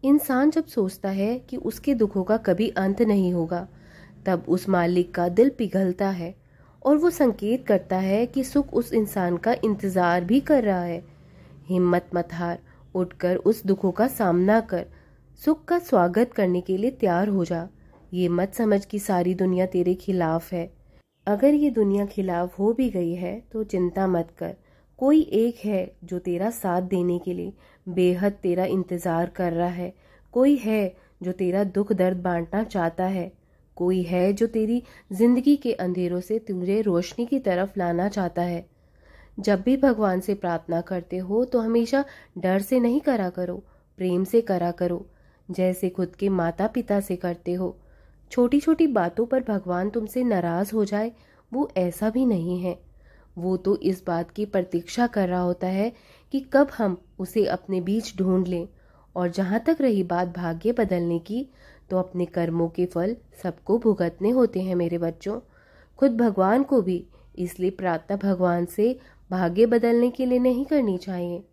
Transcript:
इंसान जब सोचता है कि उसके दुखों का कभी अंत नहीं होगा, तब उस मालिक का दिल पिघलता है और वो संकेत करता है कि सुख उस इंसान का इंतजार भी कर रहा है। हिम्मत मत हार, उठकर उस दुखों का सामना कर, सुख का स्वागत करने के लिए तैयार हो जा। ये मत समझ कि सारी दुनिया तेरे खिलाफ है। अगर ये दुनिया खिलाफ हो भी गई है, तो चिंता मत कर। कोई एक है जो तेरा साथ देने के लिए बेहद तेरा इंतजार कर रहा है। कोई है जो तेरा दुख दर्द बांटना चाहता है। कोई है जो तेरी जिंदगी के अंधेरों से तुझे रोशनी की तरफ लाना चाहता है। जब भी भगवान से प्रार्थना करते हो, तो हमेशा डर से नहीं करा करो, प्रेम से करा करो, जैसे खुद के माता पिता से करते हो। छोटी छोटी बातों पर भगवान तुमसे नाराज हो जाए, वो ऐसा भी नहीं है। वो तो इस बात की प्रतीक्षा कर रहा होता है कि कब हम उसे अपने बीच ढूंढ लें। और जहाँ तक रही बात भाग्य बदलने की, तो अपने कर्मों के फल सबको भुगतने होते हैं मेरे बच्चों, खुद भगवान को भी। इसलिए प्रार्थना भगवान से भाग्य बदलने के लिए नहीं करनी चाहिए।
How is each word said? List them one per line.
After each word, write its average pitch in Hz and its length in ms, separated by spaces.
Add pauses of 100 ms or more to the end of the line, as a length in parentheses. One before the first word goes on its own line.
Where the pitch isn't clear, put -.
इंसान 277 480
जब 320 140
सोचता 190 440
है 202 300
कि 254 180
उसके - 360
दुखों 202 300
का 208 140
कभी 208 320
अंत 196 320
नहीं 196 320
होगा, 175 340 (580)
तब 180 220
उस 185 220
मालिक 175 460
का 175 140
दिल 220 200
पिघलता 190 600
है 180 260 (500)
और 294 120
वो 339 120
संकेत 240 580
करता 185 300
है 190 280
कि 254 180
सुख 277 300
उस 233 200
इंसान 196 440
का 220 260
इंतजार 185 600
भी 220 160
कर 277 240
रहा 185 200
है। 170 220 (600)
हिम्मत 180 500
मत 170 180
हार, 170 260 (360)
उठकर 180 400
उस 214 300
दुखों 190 260
का 214 160
सामना 202 540
कर, 180 240 (600)
सुख 311 200
का 349 140
स्वागत 226 540
करने 180 280
के 185 160
लिए 233 140
तैयार 190 360
हो 196 180
जा। 170 240 (440)
ये 180 160
मत 180 240
समझ 208 320
कि 208 140
सारी 180 360
दुनिया 185 300
तेरे 180 280
खिलाफ 170 600
है। 170 200 (540)
अगर 214 260
ये 294 160
दुनिया 202 360
खिलाफ 185 540
हो 214 140
भी 247 160
गई 175 240
है, 180 380
तो 220 120
चिंता 190 440
मत 170 300
कर। 170 180 (420)
कोई 294 240
एक 233 440
है 196 380
जो 180 160
तेरा 180 300
साथ 185 320
देने 180 380
के 175 140
लिए 180 200 (360)
बेहद 180 420
तेरा 185 340
इंतजार 175 640
कर 175 240
रहा 170 140
है। 180 260 (380)
कोई 269 240
है 214 420 (260)
जो 180 80
तेरा 185 320
दुख 202 300
दर्द 185 240
बांटना 175 460
चाहता 180 420
है। 185 280 (420)
कोई 180 280
है 180 300
जो 226 140
तेरी 226 360 (280)
जिंदगी 247 440
के 262 180
अंधेरों 180 480
से 214 180
तुझे 196 420
रोशनी 190 440
की 262 140
तरफ 190 380
लाना 175 320
चाहता 175 320
है। 175 280 (680)
जब 196 220
भी 254 160
भगवान 214 420
से 196 140
प्रार्थना 170 480
करते 180 360
हो, 196 280
तो 254 140
हमेशा 233 460 (320)
डर 185 220
से 254 200
नहीं 240 220
करा 220 280
करो, 180 340 (340)
प्रेम 185 260
से 233 180
करा 180 300
करो, 175 380 (420)
जैसे 185 380
खुद 180 260
के 196 140
माता 180 380
पिता 220 320
से 196 160
करते 175 380
हो। 180 240 (540)
छोटी 247 280
छोटी 320 280
बातों 214 380
पर 262 180
भगवान 190 460
तुमसे 254 340
नाराज 185 500
हो 214 120
जाए, 208 260 (420)
वो 269 240
ऐसा 180 320
भी 254 160
नहीं 180 340
है। 180 200 (580)
वो 180 200
तो 190 200
इस 190 280
बात 170 260
की 208 140
प्रतीक्षा 185 600
कर 196 220
रहा 180 120
होता 180 260
है 202 260 (380)
कि 277 80 (140)
कब 277 140 (100)
हम 190 240 (180)
उसे 196 260
अपने 185 360
बीच 208 360
ढूंढ 185 300
लें। 175 220 (460)
और 180 140
जहाँ 190 300
तक 320 220
रही 214 220
बात 180 240
भाग्य 175 440
बदलने 175 480
की, 233 300 (400)
तो 185 80
अपने 180 280
कर्मों 170 440
के 180 160
फल 180 320 (260)
सबको 185 360
भुगतने 196 500
होते 240 320
हैं 185 140
मेरे 170 220
बच्चों, 170 420 (580)
खुद 254 200
भगवान 220 460
को 269 180
भी। 180 260 (280)
इसलिए 180 340
प्रार्थना 185 480
भगवान 180 480
से 226 340 (320)
भाग्य 185 340
बदलने 233 440
के 254 160
लिए 247 140
नहीं 254 260
करनी 240 320
चाहिए। 175 560